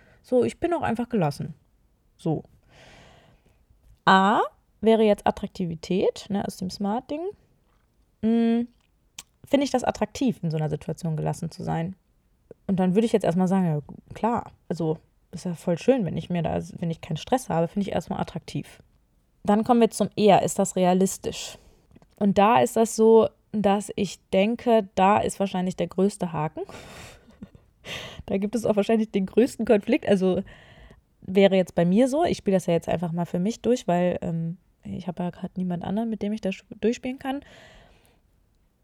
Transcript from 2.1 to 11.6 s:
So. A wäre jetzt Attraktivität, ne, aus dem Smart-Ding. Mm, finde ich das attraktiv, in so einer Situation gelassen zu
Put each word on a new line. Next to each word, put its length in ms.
So. 260
A 380
wäre 220
jetzt 220
Attraktivität, 1040
ne, 180
aus 120
dem 120
Smart-Ding. 520
Mm, 460
finde 180
ich 80
das 120
attraktiv, 580
in 100
so 60
einer 120
Situation 460
gelassen 360
zu 120